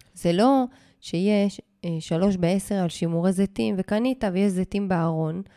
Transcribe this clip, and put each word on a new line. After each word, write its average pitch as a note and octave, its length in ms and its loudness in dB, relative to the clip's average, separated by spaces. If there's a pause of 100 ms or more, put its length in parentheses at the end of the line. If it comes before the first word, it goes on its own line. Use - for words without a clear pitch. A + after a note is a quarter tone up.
(140)
זה E3+ 180 0
לא B3+ 320 4 (360)
שיש, G3+ 600 0 (240)
אה, E3+ 160 -4
שלוש F#3 360 0
בעשר F3+ 380 0
על F3+ 140 0
שימורי E3+ 440 0
זיתים, G3 460 -2
וקנית A#3 540 -2
ויש G3 200 2
זיתים F#3 360 -2
בארון, E3 540 0 (140)